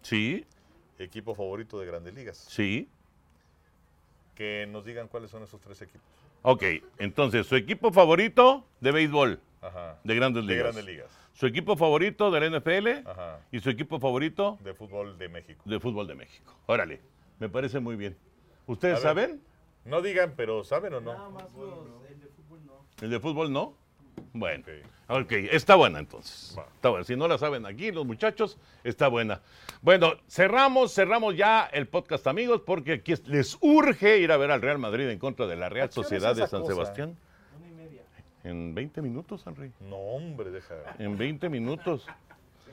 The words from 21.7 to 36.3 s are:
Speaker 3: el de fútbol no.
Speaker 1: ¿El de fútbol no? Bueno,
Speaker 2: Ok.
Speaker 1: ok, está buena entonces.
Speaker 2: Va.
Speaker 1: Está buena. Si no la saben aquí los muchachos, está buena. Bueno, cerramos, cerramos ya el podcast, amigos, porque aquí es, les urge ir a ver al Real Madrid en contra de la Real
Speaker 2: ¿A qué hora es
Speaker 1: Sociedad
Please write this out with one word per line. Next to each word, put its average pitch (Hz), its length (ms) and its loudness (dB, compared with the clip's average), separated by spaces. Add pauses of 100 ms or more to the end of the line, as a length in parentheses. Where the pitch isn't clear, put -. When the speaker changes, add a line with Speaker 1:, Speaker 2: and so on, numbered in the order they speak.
Speaker 3:
el 143 100 -20
de 143 80 -20
fútbol 156 380 -20
no. 139 60 -20 (280)
Speaker 1:
¿El 113 100 -6
de 117 100 -2
fútbol 151 320 -4
no? 180 220 -4 (580)
Bueno, 87 320 -6 (420)
Speaker 2:
Ok. 127 160 -2
Speaker 1:
ok, 104 100 -6 (200)
está 160 240 6
buena 95 240 4
entonces. - 580 -16
Speaker 2:
Va. 76 160 -16
Speaker 1:
Está - 140 0
buena. 90 160 0
Si 123 100 -6
no 151 140 -2
la 160 100 0
saben 139 280 -6
aquí 151 260 -10
los 160 120 -8
muchachos, 214 540 -2 (240)
está 123 240 0
buena. 117 340 0 (400)
Bueno, 170 340 6 (140)
cerramos, 254 640 4
cerramos 196 440 2
ya 208 360 4
el 143 140 -2
podcast, 165 400 -4
amigos, 220 400 0
porque 160 280 -2
aquí 151 180 -4
es, - 160 -4
les 143 320 0
urge 247 580 6
ir 165 140 4
a 151 40 6
ver 143 140 2
al 135 100 4
Real 139 180 0
Madrid 120 300 -2
en 104 120 -6
contra 123 260 -4
de 87 80 -4
la 87 140 -6
Real 123 180 -2
Speaker 2:
¿A - 20 -10
qué - 120 -6
hora - 20 -4
es 95 60 -6
Speaker 1:
Sociedad 101 260 2